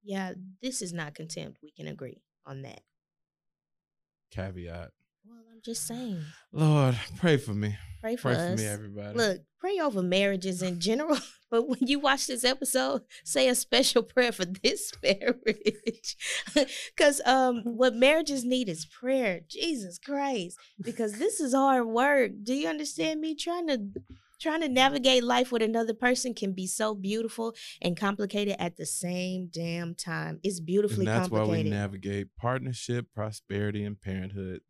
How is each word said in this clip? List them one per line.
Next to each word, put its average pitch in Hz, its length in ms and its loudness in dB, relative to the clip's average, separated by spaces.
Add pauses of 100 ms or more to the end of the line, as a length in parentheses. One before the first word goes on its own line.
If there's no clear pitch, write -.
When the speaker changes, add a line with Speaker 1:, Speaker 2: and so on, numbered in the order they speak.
Speaker 1:
Yeah, 196 320 -4 (280)
this 254 200 -4
is 175 100 -8
not 156 220 -6
contempt. 160 480 -10
We 151 100 -20
can 151 160 -14
agree 139 340 -12 (220)
on 135 180 -14
that. 127 180 -16 (1500)
Speaker 2:
Caveat. 90 600 -10 (340)
Speaker 1:
Well, 226 180 -20 (100)
I'm 226 120 -20
just 233 220 -8
saying. 233 360 -8 (300)
Speaker 2:
Lord, 151 440 4 (200)
pray 165 200 4
for 110 180 -2
me. 104 220 0 (240)
Speaker 1:
Pray 226 160 -4
for 127 180 0
Speaker 2:
Pray - 0 -
for - 220 0
me, 220 100 0
Speaker 1:
us. 208 60 -2
Speaker 2:
everybody. 208 460 -8
Speaker 1:
Look, 208 220 2 (180)
pray 381 220 -2
over 226 220 0
marriages 185 600 0
in 180 160 -2
general, 247 400 2 (160)
<laughs> - 160 -16
but 233 180 2
when 254 120 0
you 269 180 2
watch 277 300 2
this 247 160 -4
episode, 262 580 0 (220)
say 262 240 4
a 247 60 4
special 247 500 4
prayer 247 260 2
for 196 140 -2
this 190 540 0
<laughs> - 40 -14
marriage. - 1120 0 (380)
<laughs> - 420 0
'Cause, - 280 6
um, 254 400 4
what 240 300 4
marriages 277 500 4
need 247 240 2
is 160 180 -6
prayer. 247 640 0
Jesus 226 500 -4
Christ. 277 580 -4 (240)
Because 214 380 -4
this 381 220 0
is 262 140 0
hard 269 320 6
work. 247 440 4 (140)
Do 247 100 0
you 294 140 -2
understand 311 520 -2
me? 320 140 -2
Trying 339 320 -4
to, 269 140 0 (600)
trying 320 200 0
to 311 80 0
navigate 262 560 4
life 247 260 2
with 233 120 2
another 226 320 0
person 247 400 0
can 196 180 -2
be 185 160 -4
so 214 260 -2
beautiful 220 600 -4 (280)
and 175 140 0
complicated 202 640 -2
at 175 160 -4
the 160 100 -10
same 180 680 -4
damn 170 440 -6
time. 160 480 -6
It's 185 160 -2
beautifully 185 460 2
Speaker 2:
And - 20 0
that's 117 200 2
Speaker 1:
complicated. 107 200 2 (100)
Speaker 2:
why 104 60 0
we 104 60 0
navigate 101 680 -4
partnership, 123 760 -4
prosperity, 104 720 -4
and 104 180 -8
parenthood. 95 680 -8